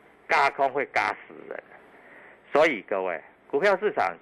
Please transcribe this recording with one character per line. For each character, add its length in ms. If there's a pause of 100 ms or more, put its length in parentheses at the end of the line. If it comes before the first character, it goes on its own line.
(280)
嘎 220
空 200
会 220
嘎 240 (100)
死 80 (140)
人。 140 (920)
所 140
以 160
各 200
位， 160 (300)
股 100
票 200
市 160
场 280